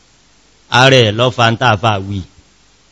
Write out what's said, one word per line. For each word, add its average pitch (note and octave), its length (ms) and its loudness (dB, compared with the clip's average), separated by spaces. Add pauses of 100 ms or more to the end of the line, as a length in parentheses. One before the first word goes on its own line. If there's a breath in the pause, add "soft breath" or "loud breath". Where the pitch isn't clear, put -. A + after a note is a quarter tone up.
(720)
Ààrẹ B2 400 2
lọ A#2 200 -2
fa A#2 200 0
ń A#2 60 -4
tà A#2+ 200 0
fà G#2 220 -2
wí. G2 200 -10 (720)